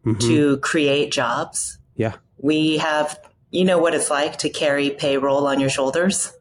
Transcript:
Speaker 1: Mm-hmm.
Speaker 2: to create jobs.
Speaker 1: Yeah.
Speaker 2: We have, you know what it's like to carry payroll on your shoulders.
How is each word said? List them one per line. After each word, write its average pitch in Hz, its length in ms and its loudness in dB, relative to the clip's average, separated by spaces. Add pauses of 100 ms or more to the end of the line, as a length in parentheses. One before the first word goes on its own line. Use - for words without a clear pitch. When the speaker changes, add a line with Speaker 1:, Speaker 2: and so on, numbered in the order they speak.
Speaker 1:
Mm-hmm. 113 220 0
Speaker 2:
to 143 300 4
create 143 540 0
jobs. 135 680 -4 (180)
Speaker 1:
Yeah. 110 180 -2 (240)
Speaker 2:
We 156 400 0
have, 151 420 -2 (320)
you 185 140 2
know 185 140 4
what 165 140 2
it's 147 160 -2
like 147 300 -2
to 151 100 -2
carry 143 420 0
payroll 139 560 0
on 139 120 0
your 135 100 2
shoulders. 165 720 -2